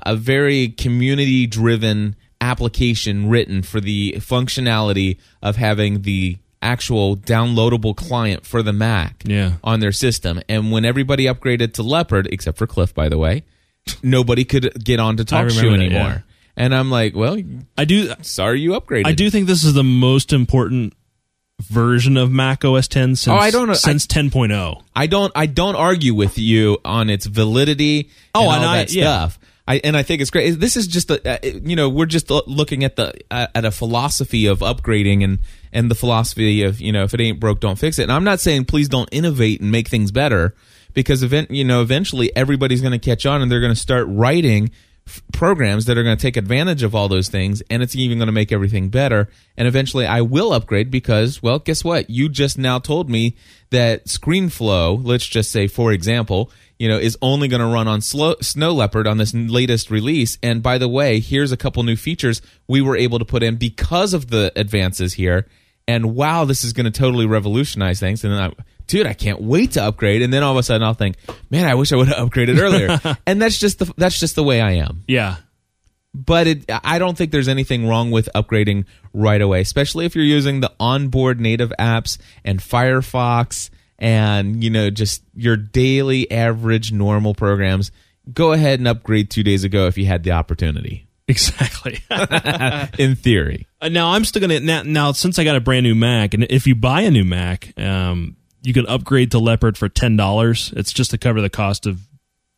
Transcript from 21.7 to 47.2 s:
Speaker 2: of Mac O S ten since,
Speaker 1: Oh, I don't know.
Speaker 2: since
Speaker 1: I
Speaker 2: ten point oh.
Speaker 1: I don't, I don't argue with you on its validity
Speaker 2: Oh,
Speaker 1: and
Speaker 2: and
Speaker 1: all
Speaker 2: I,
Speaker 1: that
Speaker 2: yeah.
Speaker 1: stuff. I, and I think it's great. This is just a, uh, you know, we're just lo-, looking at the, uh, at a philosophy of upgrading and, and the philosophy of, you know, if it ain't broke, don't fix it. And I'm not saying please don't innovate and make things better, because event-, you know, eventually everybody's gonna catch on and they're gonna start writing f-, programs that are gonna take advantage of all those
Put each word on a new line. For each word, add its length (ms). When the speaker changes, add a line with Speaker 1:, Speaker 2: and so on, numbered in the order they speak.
Speaker 2:
of 140
Mac 340
O 100
S 120
ten 280
since, 180
Speaker 1:
Oh, 40
I 140
don't 160
know. 60
Speaker 2:
since 360
Speaker 1:
I 40
Speaker 2:
ten 160
point 220
oh. 300
Speaker 1:
I 120
don't, 280
I 100
don't 300
argue 380
with 240
you 480
on 240
its 160
validity 840
Speaker 2:
Oh, 140
Speaker 1:
and 80
Speaker 2:
and 80
Speaker 1:
all 60
Speaker 2:
I, 80
Speaker 1:
that 140
Speaker 2:
yeah. 100
Speaker 1:
stuff. 360
I, 160
and 120
I 80
think 180
it's 100
great. 280
This 160
is 120
just 240
a, 220
uh, 40
you 120
know, 140
we're 180
just 240
lo-, 160
looking 360
at 120
the, 180
uh, 240
at 120
a 60
philosophy 760
of 120
upgrading 640
and, 160
and 200
the 40
philosophy 680
of, 180
you 100
know, 120
if 100
it 80
ain't 180
broke, 200
don't 180
fix 220
it. 40
And 80
I'm 120
not 160
saying 260
please 240
don't 220
innovate 500
and 100
make 160
things 240
better, 440
because 300
event-, 280
you 120
know, 200
eventually 520
everybody's 460
gonna 180
catch 280
on 160
and 80
they're 100
gonna 140
start 340
writing 600
f-, 160
programs 520
that 140
are 40
gonna 120
take 200
advantage 460
of 140
all 120
those 220